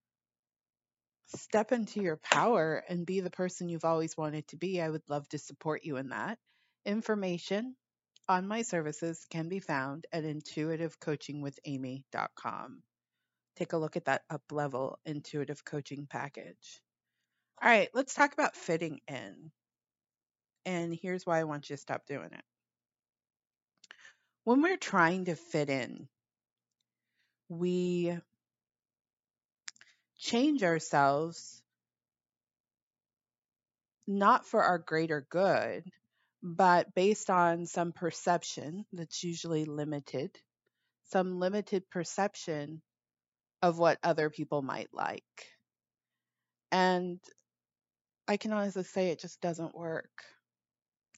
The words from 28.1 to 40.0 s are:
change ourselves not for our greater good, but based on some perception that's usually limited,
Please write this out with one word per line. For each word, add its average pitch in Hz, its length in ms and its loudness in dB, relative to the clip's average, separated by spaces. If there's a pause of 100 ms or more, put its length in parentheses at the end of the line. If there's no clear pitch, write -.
change 262 460 2
ourselves 160 960 2 (2500)
not 202 380 6
for 220 180 4
our 175 160 6
greater 160 500 0
good, 135 540 2 (580)
but 175 540 4
based 202 340 4
on 175 380 4
some 170 240 -2
perception 170 1000 -4
that's 170 320 -10
usually 165 420 -2
limited, 147 640 -6 (800)